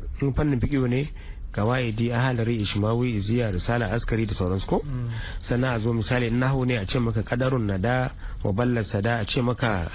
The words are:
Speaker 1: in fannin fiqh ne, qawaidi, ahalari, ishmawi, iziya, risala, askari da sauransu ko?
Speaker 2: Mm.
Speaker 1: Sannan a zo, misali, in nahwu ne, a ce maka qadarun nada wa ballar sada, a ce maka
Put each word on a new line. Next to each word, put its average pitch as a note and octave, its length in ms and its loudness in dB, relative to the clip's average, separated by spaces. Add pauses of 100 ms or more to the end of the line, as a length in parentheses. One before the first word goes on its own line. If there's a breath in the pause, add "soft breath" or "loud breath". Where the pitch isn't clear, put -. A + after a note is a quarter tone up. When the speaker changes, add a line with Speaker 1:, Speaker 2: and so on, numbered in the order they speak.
(200)
Speaker 1:
in C#3 140 0
fannin D3 260 2
fiqh C3 280 2
ne, C#3 240 -2 (400 loud breath)
qawaidi, A#2 600 0
ahalari, A#2+ 500 2
ishmawi, A2 540 0
iziya, A2 360 0
risala, A2 400 0
askari A2+ 340 0
da G2+ 80 -2
sauransu F#2+ 320 0
ko? - 180 0
Speaker 2:
Mm. B2 260 -4 (380 loud breath)
Speaker 1:
Sannan B2 260 2
a A2+ 60 0
zo, A#2 120 0
misali, A#2+ 360 2
in A#2 100 2
nahwu C3 280 2
ne, B2 100 2
a G2+ 100 -2
ce C3 120 0
maka A2+ 240 0
qadarun B2 440 0
nada A#2+ 440 0 (320 loud breath)
wa G#2+ 100 0
ballar A#2 320 2
sada, A2+ 360 0
a G2+ 40 -2
ce - 160 0
maka A2+ 540 2